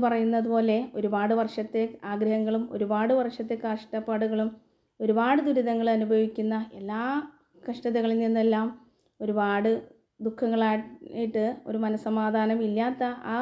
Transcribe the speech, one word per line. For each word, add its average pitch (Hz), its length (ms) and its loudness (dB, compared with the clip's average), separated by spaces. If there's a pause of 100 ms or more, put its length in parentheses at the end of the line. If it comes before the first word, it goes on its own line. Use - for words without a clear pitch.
പറയുന്നത് 226 440 2
പോലെ 226 280 4 (180)
ഒരുപാട് 208 400 0
വർഷത്തെ 220 480 -2 (220)
ആഗ്രഹങ്ങളും 214 580 0 (100)
ഒരുപാട് 214 420 0
വർഷത്തെ 233 500 -2
കഷ്ടപ്പാടുകളും 220 840 -2 (500)
ഒരുപാട് 226 420 4
ദുരിതങ്ങൾ 233 480 2
അനുഭവിക്കുന്ന 220 640 2 (200)
എല്ലാ 208 280 -6 (600)
കഷ്ടതകളിൽ 226 580 -2
നിന്നെല്ലാം 226 460 2 (540)
ഒരുപാട് 208 500 0 (500)
ദുഃഖങ്ങളായിട്ട് 220 1200 -2 (220)
ഒരു 220 120 -4
മനസ്സമാധാനം 220 840 0
ഇല്ലാത്ത 226 400 0 (220)
ആ 220 180 -4